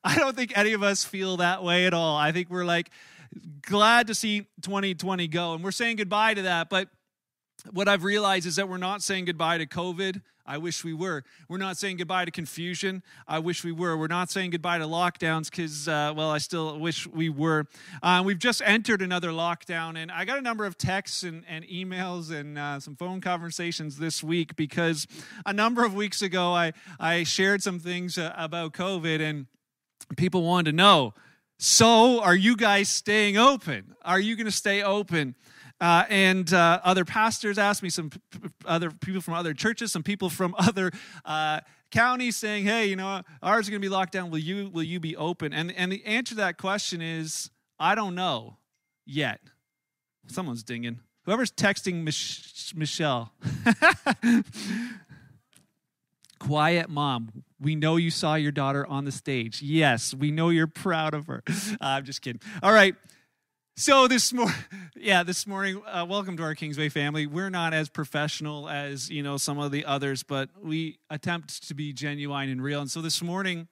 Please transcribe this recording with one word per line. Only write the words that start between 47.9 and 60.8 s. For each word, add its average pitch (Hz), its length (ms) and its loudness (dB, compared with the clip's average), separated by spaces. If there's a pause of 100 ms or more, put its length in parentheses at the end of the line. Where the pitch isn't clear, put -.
don't 202 200 -2
know 123 440 -4 (480)
yet." 131 340 -4 (840)
Someone's 123 380 -8
dinging. 120 340 -8 (260)
Whoever's 220 280 0
texting 190 500 0
Mich-, - 720 -6
Michelle. 143 580 -2 (320)
<laughs> 240 800 4 (2000)
Quiet 160 500 2
mom. 131 540 -4 (160)
We 156 160 0
know 156 200 2
you 170 140 2
saw 156 240 0
your 147 180 0
daughter 139 340 -2
on 139 180 -4
the 139 80 -4
stage. 123 500 -6
Yes, 143 500 2
we 143 180 -2
know 165 200 0
you're 165 160 4
proud 156 480 -2